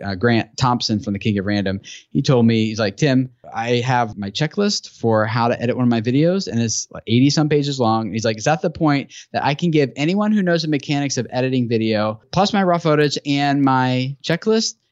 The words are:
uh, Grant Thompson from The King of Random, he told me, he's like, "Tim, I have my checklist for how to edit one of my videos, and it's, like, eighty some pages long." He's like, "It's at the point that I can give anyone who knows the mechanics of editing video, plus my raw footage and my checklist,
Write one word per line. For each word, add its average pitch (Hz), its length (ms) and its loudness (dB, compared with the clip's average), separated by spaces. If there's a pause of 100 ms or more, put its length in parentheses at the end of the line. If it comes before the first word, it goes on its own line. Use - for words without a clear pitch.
uh, 98 80 -6
Grant 113 420 0
Thompson 117 440 0
from 101 140 -4
The 98 60 -6
King 101 200 0
of 92 80 -4
Random, 98 340 -2 (300)
he 147 100 0
told 127 240 4
me, 113 220 4
he's 110 120 -4
like, 104 180 -2
"Tim, 131 340 2 (200)
I 117 260 -2
have 120 380 0
my 101 140 -8
checklist 202 600 -2 (100)
for 110 260 2
how 117 220 0
to 120 120 -2
edit 120 180 -2
one 127 80 2
of 120 40 4
my 117 120 2
videos, 156 460 0
and - 140 -2
it's, - 300 -4
like, 82 160 -14
eighty 123 240 4
some 151 180 2
pages 143 300 0
long." 113 340 0
He's 110 100 -4
like, 110 140 -2
"It's 110 80 -6
at 156 160 0
the 185 80 -2
point 147 420 -2 (220)
that 113 100 -4
I 139 120 0
can 175 160 -2
give 147 240 2
anyone 190 360 0
who 208 120 0
knows 170 180 0
the 160 60 -6
mechanics 143 500 -2
of 120 140 -2
editing 131 360 0
video, 110 540 0 (100)
plus 202 220 2
my 202 80 2
raw 175 160 2
footage 147 480 0
and 143 380 0
my 131 600 2
checklist, 220 520 0 (160)